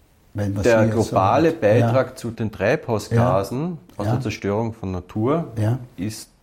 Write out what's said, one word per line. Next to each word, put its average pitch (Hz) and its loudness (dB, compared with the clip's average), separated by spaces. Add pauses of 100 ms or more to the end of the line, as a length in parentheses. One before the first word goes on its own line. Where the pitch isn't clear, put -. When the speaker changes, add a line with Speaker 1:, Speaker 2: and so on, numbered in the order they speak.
(340)
Speaker 1:
Wenn 101 -4
man 98 -4
Speaker 2:
Der 113 6
Speaker 1:
sie 107 4
jetzt 110 0
so 110 2
Speaker 2:
globale 117 4
Speaker 1:
hat. - -8
Speaker 2:
Beitrag 117 4
Speaker 1:
Ja. - -18
Speaker 2:
zu 117 -8
den 110 -4
Treibhausgasen 110 0 (100)
Speaker 1:
Ja. 170 -10 (200)
Speaker 2:
aus 101 -4
Speaker 1:
Ja. 113 0
Speaker 2:
der 123 0
Zerstörung 110 -2
von 98 -8
Natur 117 -4
Speaker 1:
Ja. 113 0 (180)
Speaker 2:
ist 104 -10 (120)